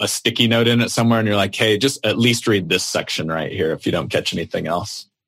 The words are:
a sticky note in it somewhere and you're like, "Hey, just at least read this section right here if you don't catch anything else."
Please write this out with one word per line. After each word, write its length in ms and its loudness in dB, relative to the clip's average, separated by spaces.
a 80 -2
sticky 400 0
note 180 4
in 140 4
it 100 0
somewhere 300 2
and 80 0
you're 80 2
like, 180 0
"Hey, 240 2
just 260 0
at 140 0
least 300 2
read 200 2
this 160 0
section 440 -4
right 240 -4
here 200 -2
if 140 -6
you 60 0
don't 160 -2
catch 240 -2
anything 340 -6
else." 400 -6